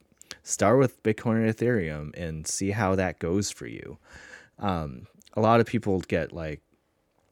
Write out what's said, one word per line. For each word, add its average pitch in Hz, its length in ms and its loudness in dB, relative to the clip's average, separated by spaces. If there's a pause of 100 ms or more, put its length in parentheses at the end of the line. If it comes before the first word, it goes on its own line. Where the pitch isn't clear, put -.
(440)
start 110 360 4
with - 240 2
Bitcoin 113 420 0
or 110 80 2
Ethereum 80 640 -2
and 80 300 -8
see 98 240 -2
how 101 240 2
that 92 240 -2
goes 95 320 -2
for - 160 -14
you. - 300 -12 (600)
Um, 82 500 -6 (260)
a 107 80 0
lot 113 180 8
of 110 60 4
people 101 340 0
get, 82 320 -2
like, 80 300 -8 (720)